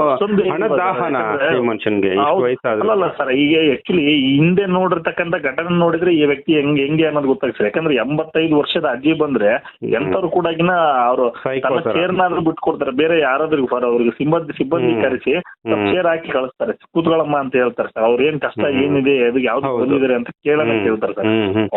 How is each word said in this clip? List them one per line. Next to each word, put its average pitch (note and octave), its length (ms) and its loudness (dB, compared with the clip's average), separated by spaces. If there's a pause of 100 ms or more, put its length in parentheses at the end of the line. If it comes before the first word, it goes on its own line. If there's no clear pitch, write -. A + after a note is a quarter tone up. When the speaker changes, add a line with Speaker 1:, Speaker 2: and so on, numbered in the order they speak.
(100)
Speaker 1:
ಅಷ್ಟೊಂದು G3+ 320 0
Speaker 2:
ಹಣ F#3 60 0
Speaker 1:
ಏನಿಲ್ಲ F#3+ 200 -2
ಸರ್. C#3+ 100 2
Speaker 2:
ದಾಹನ, E3+ 360 -2
Speaker 1:
ಯಾಕಂದ್ರೆ B2 420 0
Speaker 2:
ಈ B2+ 40 0
ಮನುಷ್ಯನ್ಗೆ G#2+ 480 0
ಇಷ್ಟು F#2+ 140 0
Speaker 1:
ಹೌದು. D#3 220 2
Speaker 2:
ವಯಸ್ಸಾದ್ರೆ. B2 440 0
Speaker 1:
ಅಲ್ಲ, G#3 140 2
ಅಲ್ಲ D#3+ 140 -4
ಸರ್, C3+ 140 -4
ಈಗ D3 480 2
actually F3+ 240 -2
ಈ C#3+ 320 2
ಹಿಂದೆ F3+ 320 4
ನೋಡಿರ್ತಕ್ಕಂಥ F3+ 680 0
ಘಟನೆ D#3+ 440 -2
ನೋಡಿದ್ರೆ E3+ 360 2
ಈ D3+ 100 4
ವ್ಯಕ್ತಿ C#3+ 320 0
ಹೆಂಗ್, C#3+ 240 2
ಹೆಂಗೆ D#3 260 0
ಅನ್ನೋದು D3 220 0
ಗೊತ್ತಾಗ್ತದೆ. B2+ 360 -2
ಯಾಕಂದ್ರೆ D#3 300 0
ಎಂಬತ್ತೈದು D#3 640 0
ವರ್ಷದ D#3 260 -2
ಅಜ್ಜಿ C3+ 280 0
ಬಂದ್ರೆ B2+ 440 0
Speaker 2:
ಹ್ಮ್. - 380 -6
Speaker 1:
ಎಂತವ್ರು E3+ 340 -2
ಕೂಡ F3 180 0 (600)
ಅವ್ರು B2+ 240 2
Speaker 2:
ಸೈಕೋ C3 380 -4
Speaker 1:
ತನ್ನ B2+ 120 0
Speaker 2:
ಸರ್. A2+ 120 -2
Speaker 1:
ಚೇರ್ನಾದ್ರೂ F3+ 480 0
ಬಿಟ್ಕೊಡ್ತಾರೆ, D#3 500 -2
ಬೇರೆ D#3+ 300 2
ಯಾರಾದ್ರೂ C#3+ 460 0
ಅವ್ರಿಗೆ A#2+ 440 0
ಸಿಬ್ಬಂದಿ, D3+ 420 -2
ಸಿಬ್ಬಂದಿ C3+ 400 -2
Speaker 2:
ಹ್ಮ್. A2 100 0
Speaker 1:
ಕರೆಸಿ B2+ 320 0
Speaker 2:
ಹ್ಮ್. A2 580 -2
Speaker 1:
ಚೇರ್ F3+ 140 0
ಹಾಕಿ E3 220 0
ಕಳಿಸ್ತಾರೆ, C3 440 -4
ಕೂತ್ಕೊಳ್ಳಮ್ಮ D#3+ 680 0
ಅಂತ C3+ 180 -2
ಹೇಳ್ತಾರೆ A#2+ 320 0
ಸರ್. A2 140 -4
ಅವ್ರ A#2+ 200 4
ಏನ್ D3+ 180 0
ಕಷ್ಟ B2 180 -6
Speaker 2:
ಹ್ಮ್. C3 260 0
Speaker 1:
ಏನಿದೆ, C#3 440 2
ಅದು B2 100 0
ಯಾವ್ದು B2+ 300 0
Speaker 2:
ಹೌದು. B2 160 0
Speaker 1:
ಬಂದಿದ್ದಾರೆ C3+ 300 2
ಅಂತ A#2+ 160 -4
ಕೇಳೋಣ D3 400 0
Speaker 2:
ಹ್ಮ್. A2 140 0
Speaker 1:
ಕೇಳ್ತಾರೆ G#2+ 280 -2
ಸರ್. G2 120 -6
Speaker 2:
ಹ್ಮ್, G#2+ 300 0
ಹ್ಮ್. G#2+ 220 0